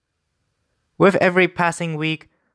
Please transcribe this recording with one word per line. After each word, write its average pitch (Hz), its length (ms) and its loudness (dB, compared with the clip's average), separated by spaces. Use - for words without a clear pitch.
With 185 180 4
every 185 300 2
passing 170 500 -4
week, 156 340 -6